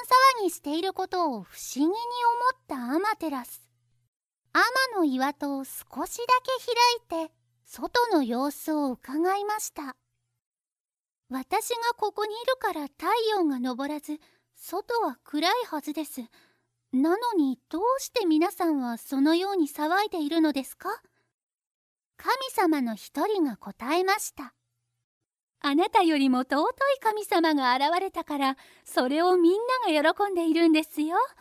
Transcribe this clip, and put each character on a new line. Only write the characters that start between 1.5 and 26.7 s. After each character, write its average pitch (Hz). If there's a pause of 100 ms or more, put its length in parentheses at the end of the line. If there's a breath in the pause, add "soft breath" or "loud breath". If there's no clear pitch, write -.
思 -
議 285
に -
思 381 (600)
っ -
た 254
ア 320
マ 427
テ 320
ラ 254
ス。 - (840)
天 480
の 339
岩 262
戸 277
を 269
少 -
し -
だ 480 (840)
け -
開 330
い -
て、 - (300)
外 480
の 330
様 254
子 -
を 294
伺 330
い 403
ま 415
し -
た。 277 (1300)
私 262
が 466
こ 403
こ 415
に 427
い 480
る 508
か 403
ら 320
太 302 (240)
陽 392
が 277
昇 254
ら 302
ず、 302 (340 soft breath)
外 440
は 302
暗 302
い 392 (140)
は 302
ず 294
で 311
す。 - (720 soft breath)
な 311
の 480
に、 277 (120)
ど 320
う - (160)
し -
て 466
皆 330
さ 349
ん 294
は 240
そ 269
の 311
よ 381
う 392
に 302
騒 349
い -
で 339
い 285
る 330
の 302
で 262
す -
か？ 403 (1120)
神 427 (140)
様 311
の 226
一 294
人 403
が 247
答 254
え 370
ま 392
し -
た。 262 (1080)
「あ 285
な 359
た 415
よ 320
り 269
も 254
尊 285
い 494 (280)